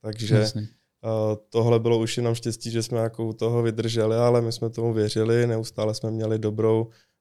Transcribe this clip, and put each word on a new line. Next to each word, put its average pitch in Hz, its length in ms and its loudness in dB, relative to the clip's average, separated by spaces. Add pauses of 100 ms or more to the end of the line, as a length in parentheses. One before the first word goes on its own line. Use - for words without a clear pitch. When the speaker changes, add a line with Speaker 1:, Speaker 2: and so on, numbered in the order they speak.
Speaker 1:
Takže, 110 340 -2
Speaker 2:
Jasný. 107 280 2
Speaker 1:
eh, 110 720 -4 (120)
tohle 117 300 4
bylo 117 200 2
už 117 180 -2
jenom 120 180 0
štěstí, 113 360 -8
že 113 120 -2
jsme 117 160 -4
jako 113 260 -4
u 110 80 -6
toho 117 300 0
vydrželi, 113 520 0
ale 120 260 4
my 113 100 -2
jsme 113 180 -4
tomu 117 240 -2
věřili, 110 540 2
neustále 110 480 -2
jsme 110 160 -4
měli 110 280 -2
dobrou, 110 480 2 (340)